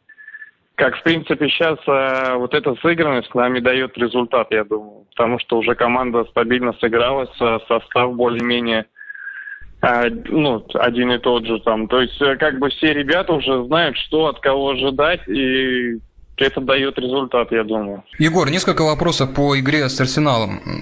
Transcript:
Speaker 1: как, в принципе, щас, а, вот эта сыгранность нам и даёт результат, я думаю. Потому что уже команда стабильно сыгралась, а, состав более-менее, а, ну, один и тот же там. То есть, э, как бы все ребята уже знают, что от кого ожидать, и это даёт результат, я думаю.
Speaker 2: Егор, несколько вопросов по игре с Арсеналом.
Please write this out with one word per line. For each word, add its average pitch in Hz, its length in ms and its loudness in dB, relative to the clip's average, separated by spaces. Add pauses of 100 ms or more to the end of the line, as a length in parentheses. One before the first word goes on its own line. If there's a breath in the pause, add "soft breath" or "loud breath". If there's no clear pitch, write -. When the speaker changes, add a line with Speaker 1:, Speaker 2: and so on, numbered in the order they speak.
(760 loud breath)
Speaker 1:
как, 131 200 2
в - 80 -12
принципе, 156 460 0
щас, 156 380 0
а, 131 500 0
вот 123 160 -2
эта 143 220 0
сыгранность 156 580 0
нам 123 220 2
и 127 40 0
даёт 127 380 0
результат, 120 540 0
я 110 120 2
думаю. 107 420 -8 (100)
Потому 117 240 0
что - 180 -2
уже 113 160 0
команда 120 520 0
стабильно 120 540 0
сыгралась, 120 600 0
а, 113 280 2
состав 123 480 0
более-менее, 117 680 0 (960 loud breath)
а, 120 280 2
ну, 123 540 -2 (120)
один 123 360 0
и 120 60 2
тот 117 280 0
же 113 160 -2
там. 110 260 0
То 127 140 2
есть, 120 200 -4
э, 139 160 2
как 139 220 0
бы 139 100 0
все 156 240 0
ребята 165 400 0
уже 127 320 0
знают, 151 320 0
что 156 300 0
от 135 120 -4
кого 139 300 0
ожидать, 139 580 0
и 127 720 -2 (380)
это 135 240 0
даёт 131 360 0
результат, 127 540 -2
я 113 120 2
думаю. 104 400 -4 (140)
Speaker 2:
Егор, 160 320 2
несколько 170 320 0
вопросов 143 540 0
по 143 240 2
игре 143 280 2
с 131 140 -4
Арсеналом. 127 600 0 (200)